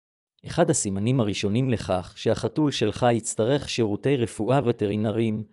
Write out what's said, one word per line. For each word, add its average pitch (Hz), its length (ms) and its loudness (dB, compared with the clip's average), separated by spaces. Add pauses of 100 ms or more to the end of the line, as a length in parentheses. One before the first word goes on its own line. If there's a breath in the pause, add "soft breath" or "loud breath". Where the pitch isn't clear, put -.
(460)
אחד 170 240 2
הסימנים 110 500 0
הראשונים 107 500 0
לכך 95 460 -2
שהחתול 117 540 0
שלך 117 420 0
יצטרך 120 560 0
שירותי 120 480 0
רפואה 117 480 0
וטרינריים 107 880 0